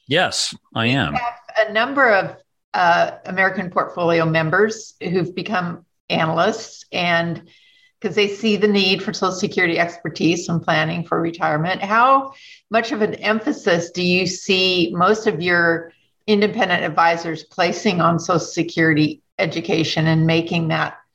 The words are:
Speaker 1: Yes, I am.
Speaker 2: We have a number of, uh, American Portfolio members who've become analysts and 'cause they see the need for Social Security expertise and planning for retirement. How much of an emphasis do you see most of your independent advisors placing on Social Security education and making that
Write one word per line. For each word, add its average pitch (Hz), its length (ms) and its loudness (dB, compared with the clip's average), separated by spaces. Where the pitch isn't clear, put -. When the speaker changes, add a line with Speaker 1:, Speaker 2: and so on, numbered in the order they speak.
Speaker 1:
Yes, 147 460 0
I 113 120 0
am. 117 260 0
Speaker 2:
We - 60 -2
have - 500 -4
a 202 40 -10
number 254 360 2
of, 185 260 0
uh, 175 380 2
American 190 460 -2
Portfolio 170 540 0
members 165 760 0
who've 175 320 -2
become 175 520 -6
analysts 165 840 -2
and 170 580 -2
'cause 185 140 -6
they 202 140 2
see 208 300 0
the 208 100 2
need 196 340 2
for 214 100 -6
Social 185 220 -2
Security 185 460 0
expertise 170 680 -2
and 170 140 -2
planning 160 420 -2
for 165 160 -2
retirement. 165 640 -2
How 254 520 2
much 226 220 -2
of 214 100 -2
an 214 140 0
emphasis 208 720 -2
do 180 140 -4
you 180 240 2
see 185 640 0
most 190 320 2
of 170 160 -2
your 170 500 0
independent 202 560 2
advisors 170 600 0
placing 180 580 0
on 165 180 2
Social 170 200 0
Security 156 840 0
education 165 680 -2
and 160 220 4
making 165 400 0
that 156 300 -4